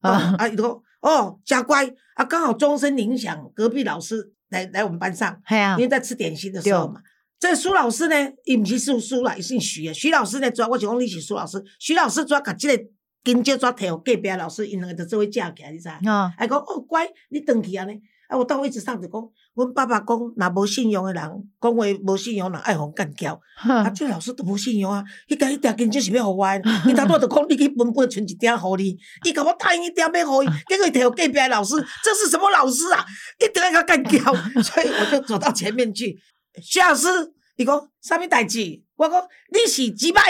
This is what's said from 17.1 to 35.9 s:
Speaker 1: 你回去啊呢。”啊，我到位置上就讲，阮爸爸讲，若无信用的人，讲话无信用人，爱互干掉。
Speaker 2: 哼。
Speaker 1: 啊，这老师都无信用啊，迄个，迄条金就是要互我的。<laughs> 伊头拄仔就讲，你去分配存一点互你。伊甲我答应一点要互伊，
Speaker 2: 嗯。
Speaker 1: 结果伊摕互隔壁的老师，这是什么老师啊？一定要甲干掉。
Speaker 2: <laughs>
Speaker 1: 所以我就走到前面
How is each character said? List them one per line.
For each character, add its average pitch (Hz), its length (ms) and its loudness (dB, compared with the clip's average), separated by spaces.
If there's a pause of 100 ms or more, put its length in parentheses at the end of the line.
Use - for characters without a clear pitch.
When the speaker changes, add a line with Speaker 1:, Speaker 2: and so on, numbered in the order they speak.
Speaker 1:
你 294 100 -6
回 247 220 2
去 180 140 -8
啊 190 100 -6
呢。” 202 80 -10 (340)
啊， - 100 -4
我 254 80 0
到 269 140 -2
位 277 100 -2
置 226 100 -10
上 226 220 -8
就 175 60 -14
讲， 208 140 -10 (320)
阮 247 200 -2
爸 269 120 0
爸 233 140 0
讲， 226 180 -2
若 226 380 -2
无 196 100 2
信 220 240 0
用 190 160 -2
的 190 80 -4
人， 160 100 -6 (360)
讲 233 160 2
话 226 100 2 (180)
无 190 120 0
信 202 200 -4
用 185 160 -2
人， 165 100 -8
爱 185 160 0
互 147 140 -4
干 160 220 -6
掉。 156 260 -8 (180)
Speaker 2:
哼。 233 260 2
Speaker 1:
啊， 190 60 0
这 202 180 -6
老 202 100 -2
师 190 160 -10
都 254 120 -8
无 196 120 -2
信 214 200 -2
用 196 140 0
啊， 202 120 -4 (240)
迄 294 100 0
个， 285 80 2
迄 277 140 -2
条 226 140 0
金 226 180 0
就 269 80 0
是 190 120 -2
要 233 140 2
互 190 120 -2
我 196 100 2
的。 196 140 0 (140)
<laughs> 175 120 2
伊 254 60 6
头 196 120 4
拄 202 80 4
仔 208 60 6
就 247 80 2
讲， 294 220 4
你 285 80 4
去 285 180 4
分 240 160 2
配 254 160 2
存 208 200 -6
一 - 80 -10
点 233 220 2
互 185 200 -2
你。 190 200 -2 (280)
伊 339 80 0
甲 285 100 0
我 330 160 2
答 359 160 2
应 339 80 -4
一 349 60 -6
点 330 240 0
要 339 120 2
互 269 160 2
伊， 277 60 2
Speaker 2:
嗯。 160 60 0 (160)
Speaker 1:
结 381 80 2
果 392 100 4
伊 311 40 2
摕 254 120 4
互 247 60 6
隔 240 80 -6 (100)
壁 254 60 0
的 269 160 4
老 220 140 2
师， 214 120 -2 (280)
这 427 100 4
是 427 160 0
什 311 80 2
么 392 120 4
老 339 200 4
师 302 240 0
啊？ - 120 0 (380)
一 440 100 2
定 349 80 2
要 359 100 2
甲 330 120 6
干 330 200 6
掉。 - 180 4 (220)
Speaker 2:
<laughs> 233 200 2
Speaker 1:
所 - 180 0
以 320 60 2
我 208 240 0
就 285 100 4
走 226 160 -2
到 285 140 2
前 214 220 -2
面 233 200 0